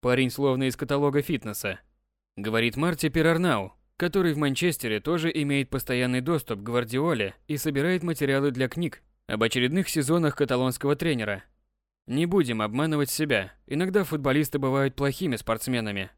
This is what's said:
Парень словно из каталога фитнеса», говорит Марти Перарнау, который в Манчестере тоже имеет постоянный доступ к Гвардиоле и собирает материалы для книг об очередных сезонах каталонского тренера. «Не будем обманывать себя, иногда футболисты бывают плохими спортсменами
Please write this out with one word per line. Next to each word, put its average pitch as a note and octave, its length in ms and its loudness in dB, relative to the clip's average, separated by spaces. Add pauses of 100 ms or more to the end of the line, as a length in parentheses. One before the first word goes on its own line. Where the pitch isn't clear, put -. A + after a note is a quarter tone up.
Парень B2+ 300 2
словно C3+ 320 0
из B2+ 120 0
каталога C#3+ 460 0
фитнеса», A2 580 -6 (580)
говорит A2+ 400 0
Марти D#3+ 320 0
Перарнау, D#3+ 640 2 (240)
который F3 340 2
в C#3+ 60 0
Манчестере C3+ 640 0
тоже E3 320 0
имеет C#3+ 360 0
постоянный B2+ 520 0
доступ B2+ 400 -2
к - 20 -14
Гвардиоле A#2+ 720 0 (120)
и D3 100 -4
собирает D3+ 440 0
материалы C#3+ 500 0
для B2 180 0
книг - 340 -6 (240)
об A2 160 0
очередных B2+ 460 2
сезонах D#3 480 2
каталонского B2+ 580 0
тренера. A2 480 -2 (640)
«Не C#3+ 180 0
будем C#3+ 360 2
обманывать C#3+ 480 0
себя, B2 440 0 (140)
иногда F3+ 380 0
футболисты C#3+ 520 0
бывают C3+ 380 0
плохими C#3 400 -2
спортсменами A2 840 -2